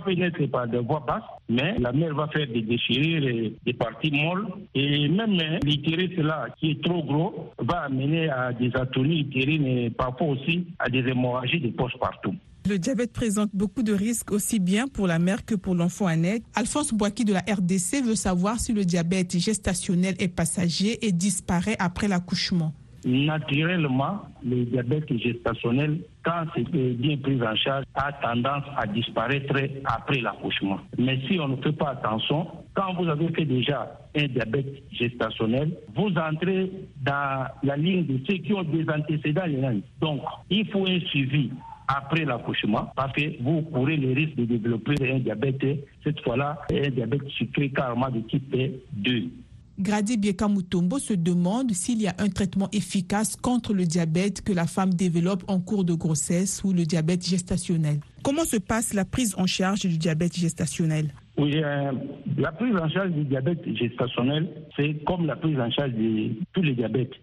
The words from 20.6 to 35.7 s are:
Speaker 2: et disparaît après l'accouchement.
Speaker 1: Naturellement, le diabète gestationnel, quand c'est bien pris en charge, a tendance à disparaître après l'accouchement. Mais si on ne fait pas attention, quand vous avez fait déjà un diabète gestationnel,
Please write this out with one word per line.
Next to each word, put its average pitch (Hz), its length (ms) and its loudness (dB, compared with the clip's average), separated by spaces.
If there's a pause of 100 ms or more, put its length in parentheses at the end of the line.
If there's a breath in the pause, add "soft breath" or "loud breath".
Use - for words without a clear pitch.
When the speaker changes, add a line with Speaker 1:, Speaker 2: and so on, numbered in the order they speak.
Speaker 2:
et 208 60 2
disparaît 190 680 0
après 185 280 0
l'accouchement. 175 680 0 (320)
Speaker 1:
Naturellement, 151 1200 2 (220)
le 123 200 0
diabète 127 420 0 (100)
gestationnel, 120 840 0 (200)
quand 165 220 0 (100)
c'est 120 160 -2
bien 135 480 0
pris 135 240 0
en 110 140 0
charge, 135 300 0 (100)
a 143 160 0
tendance 135 540 -2 (120)
à 120 80 0
disparaître 123 720 -2 (300)
après 131 340 0
l'accouchement. 98 600 -2 (180)
Mais 131 200 2 (100)
si 185 120 2
on 147 80 -2
ne 135 80 0
fait 151 160 -2
pas 151 200 -2
attention, 127 540 -2 (280)
quand 190 220 0
vous 170 120 0
avez 156 220 0
fait 170 160 0
déjà 127 520 0 (200)
un 147 100 2
diabète 131 640 -2
gestationnel, 120 800 0 (240)